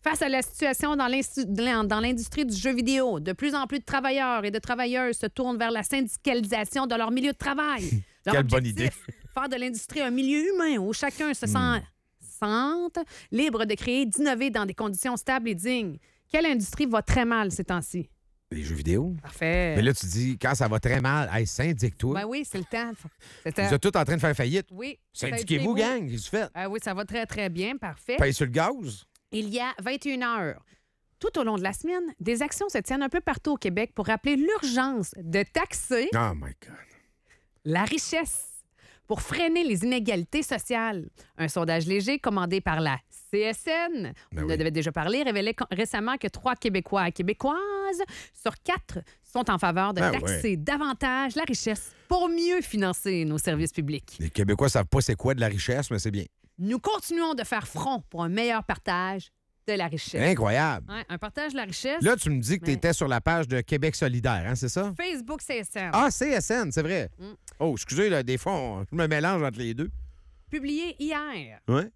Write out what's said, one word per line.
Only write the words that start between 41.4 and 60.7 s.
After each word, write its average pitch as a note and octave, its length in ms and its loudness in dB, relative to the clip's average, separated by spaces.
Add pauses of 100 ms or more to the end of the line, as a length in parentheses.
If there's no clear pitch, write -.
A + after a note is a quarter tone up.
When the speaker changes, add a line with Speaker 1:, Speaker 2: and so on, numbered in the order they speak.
Speaker 1:
sondage E3 380 2
léger G3+ 340 2
commandé F#3+ 400 0
par D#3+ 200 0
la C#3 180 0 (320)
C G3+ 100 0
S G#3+ 260 -2
N, E4 460 -2 (200)
Speaker 2:
Ben D3+ 100 -4
Speaker 1:
on - 20 0
en D#3 40 -2
Speaker 2:
oui. D#3+ 60 2
Speaker 1:
avait D#3+ 160 2
déjà D#3 220 0
parlé, G3 320 0
révélait G#3+ 300 0
con-, - 180 -4
récemment A3 440 -2
que - 120 -4
trois - 260 -2
Québécois F#3+ 540 0
et F3 40 -2
Québécoises F#4+ 880 -2 (380)
sur - 220 -4
quatre F4 380 -4 (240)
sont B3 260 -2
en F3+ 80 4
faveur F#3+ 360 2
de F3+ 60 0
Speaker 2:
Ben F3+ 120 4
Speaker 1:
taxer F3+ 380 0
Speaker 2:
ouais. F3+ 60 2
Speaker 1:
davantage C4+ 800 0
la D4+ 80 0
richesse A3+ 500 -2 (160)
pour F4+ 200 4
mieux E4+ 340 2
financer F#3+ 600 0
nos D3+ 140 0
services D#3 340 0
publics. D3 480 -4
Speaker 2:
Les D#2+ 100 -2
Québécois G#2 380 4
savent G#2 180 4
pas C3+ 140 4
c'est A#2+ 160 2
quoi C3+ 180 2
de B2 60 -2
la A2+ 80 4
richesse, B2 420 -2
mais A2 80 0
c'est G#2 140 -2
bien. G2+ 120 -4 (340)
Speaker 1:
Nous G#3 200 0
continuons E4+ 560 0
de A#3+ 80 -2
faire A3 240 -2
front C4 420 -2
pour E3+ 140 -4
un E3 60 0
meilleur A3 340 2
partage F#3 680 -2 (340)
de G#3+ 60 0
la F#3 160 0
richesse. C#3 340 -2
Speaker 2:
Incroyable. C3 720 4